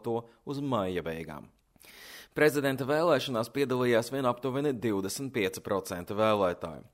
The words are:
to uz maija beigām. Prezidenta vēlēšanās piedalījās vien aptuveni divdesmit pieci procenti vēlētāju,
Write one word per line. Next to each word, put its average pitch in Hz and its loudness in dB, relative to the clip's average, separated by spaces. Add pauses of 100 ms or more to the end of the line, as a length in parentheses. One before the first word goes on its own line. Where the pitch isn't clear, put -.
to 117 -2 (240)
uz 143 -6
maija 95 -2
beigām. 80 -10 (880)
Prezidenta 139 4
vēlēšanās 139 2
piedalījās 123 2
vien 135 0
aptuveni 139 0
divdesmit 107 -2
pieci 95 0
procenti 95 -4
vēlētāju, 95 0